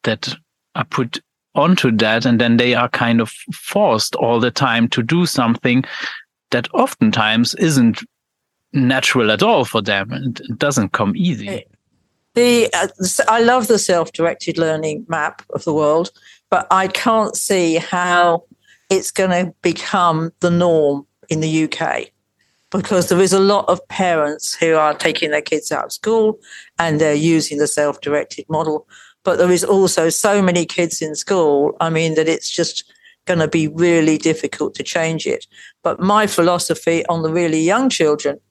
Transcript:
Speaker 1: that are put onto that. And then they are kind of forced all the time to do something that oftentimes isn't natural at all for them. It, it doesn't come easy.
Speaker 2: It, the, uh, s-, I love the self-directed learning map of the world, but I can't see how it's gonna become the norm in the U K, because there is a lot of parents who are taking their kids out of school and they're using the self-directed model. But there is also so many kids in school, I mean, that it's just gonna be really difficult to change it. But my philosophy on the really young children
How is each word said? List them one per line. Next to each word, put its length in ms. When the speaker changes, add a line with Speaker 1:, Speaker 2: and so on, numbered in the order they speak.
Speaker 1:
that 320
are 120
put 360
onto 440
that. 280
And 160
then 160
they 160
are 160
kind 320
of 80
forced 600
all 240
the 100
time 400
to 140
do 240
something 560
that 240
oftentimes 840
isn't 460
natural 560
at 140
all 220
for 180
them. 280
It, 280
it 180
doesn't 360
come 220
easy. 320
Speaker 2:
It, 220
the, 400
uh, 140
s-, 280
I 140
love 260
the 120
self-directed 800
learning 520
map 320
of 100
the 100
world, 380
but 220
I 160
can't 480
see 400
how 680
it's 220
gonna 500
become 800
the 100
norm 560
in 120
the 80
U 180
K, 440
because 380
there 120
is 120
a 60
lot 280
of 200
parents 680
who 220
are 180
taking 380
their 100
kids 300
out 140
of 60
school 480
and 200
they're 140
using 440
the 100
self-directed 840
model. 380
But 140
there 140
is 120
also 460
so 320
many 240
kids 360
in 140
school, 640
I 100
mean, 260
that 120
it's 220
just 340
gonna 220
be 200
really 500
difficult 580
to 80
change 440
it. 180
But 160
my 280
philosophy 800
on 160
the 80
really 300
young 280
children 500